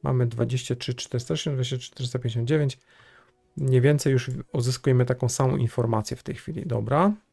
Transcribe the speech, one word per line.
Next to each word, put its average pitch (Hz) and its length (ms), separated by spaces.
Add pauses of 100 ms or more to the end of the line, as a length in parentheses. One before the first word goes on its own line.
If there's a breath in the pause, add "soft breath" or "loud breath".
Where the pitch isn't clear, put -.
Mamy 127 240
dwadzieścia 120 480
trzy 123 200
czterysta 123 400
sześćdziesiąt, 151 220
dwadzieścia 127 200
trzy - 140
czterysta 127 280
pięćdziesiąt 117 300
dziewięć. 147 300 (800 soft breath)
Mniej 131 240
więcej 143 320
już 127 180 (220)
uzyskujemy 127 520
taką 123 240
samą 131 280
informację 113 600
w - 60
tej - 120
chwili. - 320
Dobra. 131 460 (200)